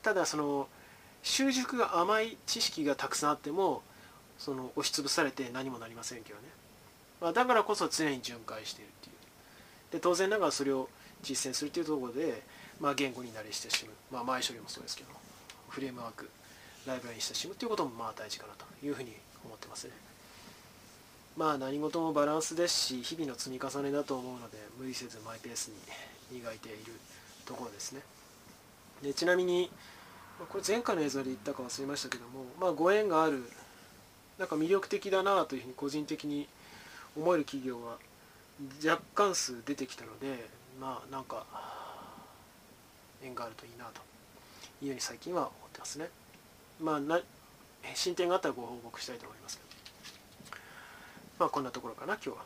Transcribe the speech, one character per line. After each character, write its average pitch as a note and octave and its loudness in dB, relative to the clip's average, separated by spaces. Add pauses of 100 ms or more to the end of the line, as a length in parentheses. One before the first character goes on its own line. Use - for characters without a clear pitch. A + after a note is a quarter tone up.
た A3 4
だ、 F3 6
そ - 0
の C#3+ 2 (540)
習 C4+ 4
熟 B3+ 0
が F#3+ 4
甘 G#3 6
い A3+ -2 (100)
知 - 0
識 - 2
が C#3+ 6
た C3+ 0
く - 0
さ D3 4
ん - 8
あ D3 6
っ C#3+ -2
て D3 -4
も、 E3 4 (560)
そ C#3 -2
の C3 -6
押 D3 0
し - 2
つ D3+ 0
ぶ C#3 0
さ D#3+ 6
れ C#3 4
て B2+ -4
何 C3 -2
も B2 -6
な A2+ -10
り A2+ -12
ま A#2 -10
せ A#2+ -8
ん G#2+ -12
け G#2+ -14
ど G#2 -14
ね。 A2 -16 (760)
ま E3+ 2
あ、 E3 2
だ B3 8
か B3+ 6
ら G#3+ 10
こ G#3 4
そ F3 2
常 D#3+ 2
に C3 0
巡 A#2+ -6
回 A2+ -8
し - -6
て G#2+ -14
い G2+ -16
る - -20
っ - -20 (100)
て - -18
い - -18
う。 - -20 (760)
で、 D#3+ -2
当 F3 6
然 F#3+ 4
な G#3+ 4
が G3+ 6
ら F#3+ 6
そ C#3 0
れ C#3 4
を C3 0 (340)
実 C3 -2
践 B2 -4
す D3+ 0
る D3 -2
っ - -6
て E3+ 0
い - 0
う D3+ 0
と D3+ 2
こ B2+ -2
ろ A#2 -4
で、 B2+ 0 (380)
ま D3 4
あ、 C#3 0
言 C3+ 2
語 B2+ -8
に A#2 -10
慣 G#2+ -8
れ G#2+ -10
親 - -6
し - 2
む。 A2 -16 (180)
ま B2+ -4
あ、 A#2+ -4
前 B2+ 0
処 B2 -2
理 A2 -12
も G2+ -14
そ - -10
う - -12
で - -12
す - -6
け - -12
ど、 - -18 (580)
フ - -6
レ C3+ -2
ー B2+ -6
ム B2 -10
ワ A#2 -6
ー A2+ -10
ク、 - -12 (560)
ラ C3 -2
イ - -6
ブ A#2+ -8
ラ A#2+ -8
リ A2+ -10
に G#2+ -4
親 - -4
し - -2
む F#3+ -6
っ - -10
て B3 -4
い - -
う A#3 0
こ G#3 4
と E3+ 4
も、 C3+ -2
ま A#2 -6
あ、 A2 -4
大 G#2+ -8
事 - -6
か G2+ -14
な G2+ -16
と - -16 (200)
い C#3+ -2
う C#3 0
ふ C3+ -6
う - -4
に A2+ -10 (300)
思 A2+ -12
っ - -16
て - -14
ま - -12
す - -8
ね。 - -12 (1400)
ま D#3 4
あ、 C#3+ 2
何 C3+ 0
事 D#3 2
も D#3+ 2
バ D3 8
ラ D3+ 4
ン D#3 2
ス D#3+ -2
で F3 6
す - 2
し、 B2+ 2
日 D#3+ -4
々 D#3+ 0
の B2+ -4
積 - -6
み B2+ -6
重 C3+ -2
ね C#3 0
だ C#3+ 2
と C#3 -2
思 B2+ -4
う B2+ -6
の A#2 -12
で、 A2 -14 (220)
無 C3 -8
理 B2+ -4
せ B2 -6
ず A2+ -12
マ A2+ -10
イ - -12
ペ B2 -10
ー A2+ -8
ス - -4
に A#2 -12
磨 A#2 -6
い - -10
て A2+ -14
い A2 -10
る A2 -12 (520)
と B2+ -8
こ B2 -6
ろ A2 -6
で G2+ -14
す - -6
ね。 C3+ -8 (1000)
で、 C#3+ 0
ち E3+ 2
な F3+ 8
み F3+ 6
に、 F3+ 4 (680)
ま F3 -8
あ、 - -10
こ G3+ -2
れ - -4
前 A3+ 4
回 G#3+ 2
の D#3+ 2
映 C#3+ 4
像 C#3 0
で B2+ -2
言 C3 -2
っ - -6
た - -4
か C3+ -4
忘 B2 -6
れ C3+ -2
ま C#3+ -2
し - -2
た C3 -6
け B2+ -2
ど A#2+ -10
も、 C3 -10 (140)
ま F#3 6
あ、 E3+ 6
ご E3 8
縁 G#3+ 6
が D#3+ 8
あ D#3 8
る、 C3 0 (920)
な F#3 0
ん - -10
か D#3 0
魅 D#3+ 4
力 F#3+ 6
的 G3+ 0
だ F#3+ 6
な F#3+ 8
と C#3 -2
い B2+ -2
う A#2 -6
ふ - -12
う B2+ -10
に B2+ -10
個 C#3+ -2
人 D3 0
的 D3+ -4
に C#3+ -2 (680)
思 E3 6
え D#3+ 6
る C#3+ 2
企 C3 -4
業 A#2+ -4
は A#2 -8 (840)
若 E3 6 (120)
干 G3+ 6
数 A#2+ 0
出 C#3+ -2
て C3 -4
き - -12
た A#2 -12
の A2+ -12
で、 B2+ -6 (320)
ま C3 -6
あ、 C3 -10
な C3+ -4
ん B2+ -10
か、 A#2 -6 (1800)
縁 B2+ -10
が A#2+ -4
あ A2+ -6
る - -10
と - -16
い - -18
い A#2 -18
な A#2+ -12
と - -14 (800)
い C#3 -8
う - -2
よ C3+ -2
う - -2
に A#2+ -6
最 A#2+ -6
近 F3+ -6
は E3 2
思 - -2 (160)
っ - -20
て - -14
ま - -12
す - -8
ね。 E3 -6 (720)
ま D#3 2
あ、 C#3+ 2
な-、 D#3+ 4 (760)
進 F3 0
展 F3 4
が F3+ 6
あ - 6
っ - 6
た D#3+ 2
ら A#2 0
ご A#2+ -6
報 A#2+ -8
告 - -12
し - -6
た B2+ -8
い A#2 -10
と - -12
思 - -14
い - -18
ま - -16
す - -10
け - -20
ど。 - -20 (1700)
ま E3+ 8
あ、 - 4
こ D3 2
ん C3+ -2
な B2 -4
と B2 -8
こ B2 -8
ろ A2 -8
か C3+ -10
な、 G3 0
今 - -6
日 - -4
は。 G#2+ -10